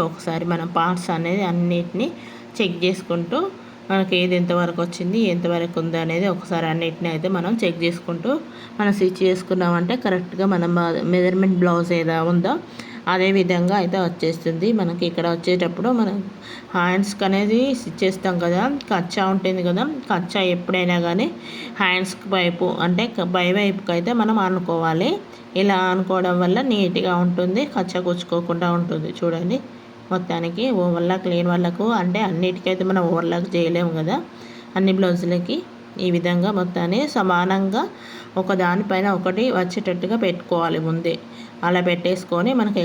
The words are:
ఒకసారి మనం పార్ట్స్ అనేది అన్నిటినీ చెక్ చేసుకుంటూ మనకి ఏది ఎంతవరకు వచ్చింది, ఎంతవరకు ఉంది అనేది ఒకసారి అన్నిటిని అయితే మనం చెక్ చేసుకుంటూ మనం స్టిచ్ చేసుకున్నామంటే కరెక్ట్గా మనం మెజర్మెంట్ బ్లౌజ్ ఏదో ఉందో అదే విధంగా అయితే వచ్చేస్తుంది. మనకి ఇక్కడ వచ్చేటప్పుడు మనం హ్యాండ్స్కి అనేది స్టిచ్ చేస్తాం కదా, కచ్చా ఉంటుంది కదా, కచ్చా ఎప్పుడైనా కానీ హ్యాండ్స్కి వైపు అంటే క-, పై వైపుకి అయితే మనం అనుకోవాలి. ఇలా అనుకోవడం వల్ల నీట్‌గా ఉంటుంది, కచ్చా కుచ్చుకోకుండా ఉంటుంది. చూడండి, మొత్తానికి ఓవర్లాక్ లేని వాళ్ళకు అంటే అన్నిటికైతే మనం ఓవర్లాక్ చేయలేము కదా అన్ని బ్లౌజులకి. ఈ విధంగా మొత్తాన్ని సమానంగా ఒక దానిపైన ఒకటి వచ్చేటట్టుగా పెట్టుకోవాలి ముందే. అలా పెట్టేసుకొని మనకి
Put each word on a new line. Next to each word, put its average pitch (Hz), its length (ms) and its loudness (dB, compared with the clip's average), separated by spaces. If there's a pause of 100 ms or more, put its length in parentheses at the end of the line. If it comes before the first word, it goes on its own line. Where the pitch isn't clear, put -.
ఒకసారి 165 460 -4
మనం 165 160 -2 (100)
పార్ట్స్ 180 380 0
అనేది 170 260 -2 (100)
అన్నిటినీ 175 560 0 (500)
చెక్ 175 260 0
చేసుకుంటూ 180 560 -2 (500)
మనకి 190 300 2
ఏది 180 200 2
ఎంతవరకు 175 460 0
వచ్చింది, 180 320 -2 (160)
ఎంతవరకు 170 480 -2
ఉంది 165 220 -2
అనేది 165 300 0
ఒకసారి 165 380 -2
అన్నిటిని 165 420 -2
అయితే 165 240 -2
మనం 175 140 0 (100)
చెక్ 165 240 0
చేసుకుంటూ 175 460 -2 (460)
మనం 202 200 2
స్టిచ్ 185 280 2
చేసుకున్నామంటే 180 800 2
కరెక్ట్గా 185 500 0
మనం 170 180 2 (420)
మెజర్మెంట్ 185 480 4
బ్లౌజ్ 170 380 4
ఏదో 165 180 0 (160)
ఉందో 180 180 2 (600)
అదే 185 240 2
విధంగా 180 460 2
అయితే 180 240 0
వచ్చేస్తుంది. 165 600 -2 (100)
మనకి 175 320 0
ఇక్కడ 170 240 -2
వచ్చేటప్పుడు 180 540 0 (100)
మనం 202 180 0 (580)
హ్యాండ్స్కి 185 540 2
అనేది 208 320 2 (180)
స్టిచ్ - 240 -8
చేస్తాం 190 400 0
కదా, 175 200 2 (280)
కచ్చా 180 320 0 (100)
ఉంటుంది 185 360 0
కదా, 185 160 2 (260)
కచ్చా 180 300 0 (140)
ఎప్పుడైనా 180 420 0 (100)
కానీ 190 200 2 (540)
హ్యాండ్స్కి 185 540 0
వైపు 175 320 2 (200)
అంటే 180 180 2 (120)
క-, 175 200 -2
పై 180 100 2 (120)
వైపుకి 196 380 0
అయితే 175 160 0 (100)
మనం 220 160 4 (100)
అనుకోవాలి. 175 600 2 (520)
ఇలా 196 160 4 (160)
అనుకోవడం 180 500 2
వల్ల 180 140 4 (140)
నీట్‌గా 185 420 2 (100)
ఉంటుంది, 180 400 0 (120)
కచ్చా 180 320 -2
కుచ్చుకోకుండా 175 600 -2 (100)
ఉంటుంది. 160 320 -2 (100)
చూడండి, 175 380 0 (540)
మొత్తానికి 175 540 -2 (160)
ఓవర్లాక్ 175 500 0
లేని 175 220 2
వాళ్ళకు 175 320 0 (160)
అంటే 180 260 0
అన్నిటికైతే 185 600 0
మనం 185 180 4
ఓవర్లాక్ 170 480 0
చేయలేము 170 340 2 (100)
కదా 180 180 0 (580)
అన్ని 190 240 4
బ్లౌజులకి. 175 580 0 (460)
ఈ 180 120 2
విధంగా 175 420 2
మొత్తాన్ని 180 420 0 (160)
సమానంగా 190 640 2 (580)
ఒక 185 120 0 (100)
దానిపైన 190 440 2 (120)
ఒకటి 185 260 0 (140)
వచ్చేటట్టుగా 185 680 -2
పెట్టుకోవాలి 170 600 0
ముందే. 165 280 0 (520)
అలా 180 220 4
పెట్టేసుకొని 175 680 0
మనకి 208 260 0